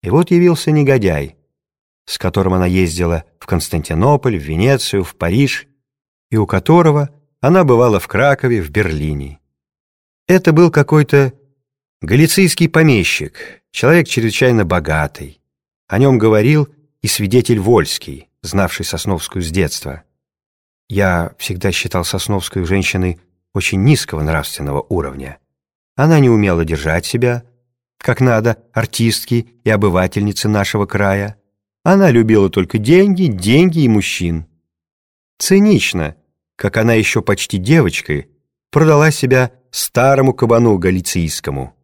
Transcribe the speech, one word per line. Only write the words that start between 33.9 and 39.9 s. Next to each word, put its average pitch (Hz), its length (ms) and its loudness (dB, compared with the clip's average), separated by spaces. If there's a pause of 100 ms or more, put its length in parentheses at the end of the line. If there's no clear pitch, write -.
Цинично, 165 760 2 (400)
как - 220 -4
она 113 160 2
ещё 110 280 0
почти - 360 -4
девочкой 92 720 -2 (400)
продала 156 420 4
себя 127 400 0 (200)
старому 131 600 0